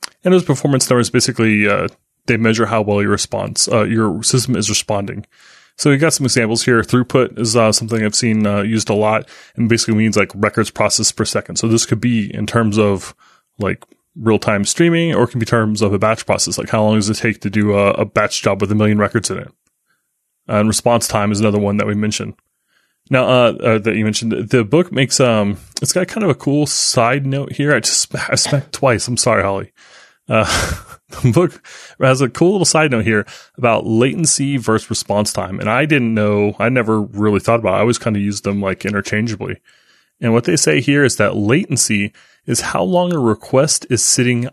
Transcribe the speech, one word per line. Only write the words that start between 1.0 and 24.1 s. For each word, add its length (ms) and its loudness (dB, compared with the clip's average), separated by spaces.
basically, 580 0
uh, 200 0
they 120 2
measure 300 0
how 140 0
well 200 0
your 100 0
response, 560 -4
uh, 160 2
your 380 -2
system 340 0
is 140 -2
responding. 560 -4
So 120 2
we 80 4
got 160 2
some 120 -2
examples 380 0
here. 180 4
Throughput 580 0
is, 160 -2
uh, 160 4
something 320 -2
I've 100 -2
seen, 320 0
uh, 160 0
used 280 -2
a 40 0
lot 340 0
and 140 0
basically 260 0
means, 220 2
like, 180 2
records 340 0
processed 460 -2
per 100 -2
second. 300 -6
So 120 -2
this 180 2
could 160 -2
be 320 0
in 120 -6
terms 320 0
of, 380 0
like, 260 -4
real-time 500 0
streaming, 500 0
or 80 2
it 60 0
can 100 -6
be 60 -2
terms 360 0
of 120 2
a 60 0
batch 260 0
process, 320 -2
like 120 -6
how 140 2
long 120 4
does 140 0
it 60 0
take 240 -2
to 100 -6
do 240 2
a, 180 2
a 140 0
batch 360 -2
job 180 0
with 100 -2
a 60 0
million 220 2
records 320 0
in 80 -6
it. 140 -12
And 200 2
response 400 2
time 240 0
is 80 0
another 200 2
one 180 0
that 100 -2
we 80 -2
mentioned. 380 -4
Now, 160 2
uh, 280 4
uh, 240 0
that 180 -2
you 80 0
mentioned, 460 -2